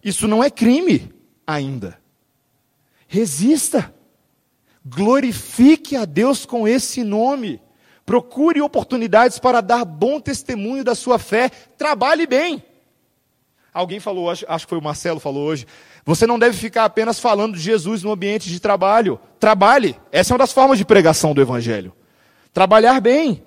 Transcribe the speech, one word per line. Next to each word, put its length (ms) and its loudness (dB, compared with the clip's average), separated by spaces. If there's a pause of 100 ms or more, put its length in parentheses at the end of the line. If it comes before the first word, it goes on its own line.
Isso 240 -4
não 160 2
é 60 2
crime 640 0 (320)
ainda. 560 -8 (1040)
Resista. 840 -2 (880)
Glorifique 1120 2
a 80 -2
Deus 420 -2
com 220 -4
esse 360 -2
nome. 580 -4 (420)
Procure 580 0
oportunidades 760 0
para 240 0
dar 240 -2
bom 340 -4
testemunho 640 -8
da 120 -2
sua 240 -2
fé. 300 -2 (280)
Trabalhe 480 -2
bem. 400 -2 (1080)
Alguém 280 -8
falou, 280 -6
acho, 200 -8
acho 160 -6
que 40 -20
foi 100 -4
o 40 -12
Marcelo 340 -6
falou 280 -6
hoje, 200 -6 (380)
você 240 0
não 100 0
deve 200 2
ficar 260 -2
apenas 360 -2
falando 360 -2
de 60 -10
Jesus 420 -2
no 80 -6
ambiente 380 -6
de 100 -8
trabalho. 600 0 (200)
Trabalhe. 560 4 (160)
Essa 200 2
é 20 2
uma 60 0
das 120 2
formas 260 4
de 60 0
pregação 500 4
do 80 2
Evangelho. 520 -2 (580)
Trabalhar 480 4
bem. 480 0